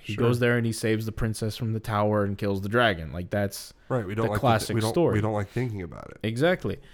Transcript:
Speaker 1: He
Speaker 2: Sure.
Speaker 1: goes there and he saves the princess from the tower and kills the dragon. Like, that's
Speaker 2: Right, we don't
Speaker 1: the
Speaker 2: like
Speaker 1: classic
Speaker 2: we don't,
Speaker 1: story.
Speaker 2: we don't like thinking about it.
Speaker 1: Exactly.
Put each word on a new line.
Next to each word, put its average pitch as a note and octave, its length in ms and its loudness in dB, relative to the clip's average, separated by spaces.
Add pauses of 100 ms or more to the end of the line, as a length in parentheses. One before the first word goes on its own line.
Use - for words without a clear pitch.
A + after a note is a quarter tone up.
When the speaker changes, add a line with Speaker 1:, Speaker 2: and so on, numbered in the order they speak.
Speaker 1:
He G#2+ 120 -8
Speaker 2:
Sure. A#2+ 140 0
Speaker 1:
goes A#2+ 120 2
there A#2+ 160 4
and A#2 100 0
he A2+ 60 0
saves A2 340 0
the G#2+ 60 -4
princess A2 440 -2
from A2 160 -2
the A2 80 -2
tower G#2+ 440 2
and G2 120 -2
kills G2 260 -2
the G2+ 60 -4
dragon. G2 440 2
Like, F2 180 -8
that's G2+ 420 -2 (160)
Speaker 2:
Right, A#2+ 160 0
we G2 120 -6
don't A2+ 100 2
Speaker 1:
the G#2 60 -2
Speaker 2:
like G#2 80 0
Speaker 1:
classic A2+ 340 2
Speaker 2:
we A2+ 60 2
don't, A2 100 2
Speaker 1:
story. C3 240 2
Speaker 2:
we G#2+ 60 2
don't G#2+ 140 0
like G2+ 160 -2
thinking A#2 320 -4
about - 280 -12
it. - 140 -18
Speaker 1:
Exactly. A#2+ 540 0 (160)